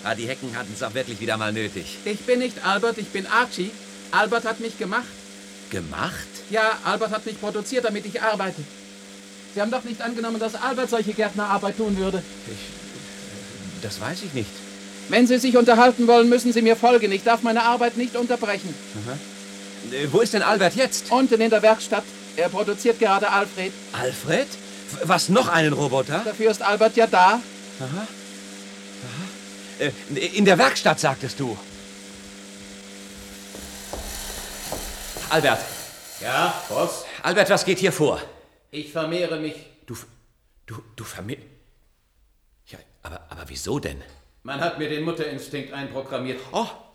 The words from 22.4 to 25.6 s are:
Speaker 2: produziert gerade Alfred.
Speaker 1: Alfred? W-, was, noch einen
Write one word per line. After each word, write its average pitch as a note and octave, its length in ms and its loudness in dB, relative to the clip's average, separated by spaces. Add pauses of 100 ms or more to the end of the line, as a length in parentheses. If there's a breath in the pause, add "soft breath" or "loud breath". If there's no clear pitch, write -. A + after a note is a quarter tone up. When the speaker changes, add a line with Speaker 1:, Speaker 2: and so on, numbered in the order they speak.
Speaker 2:
produziert G#3 500 0
gerade G3+ 300 4
Alfred. G3 440 0 (200)
Speaker 1:
Alfred? C3 540 -2
W-, - 560 -14
was, F3 260 2
noch A3 200 6
einen D#3 240 4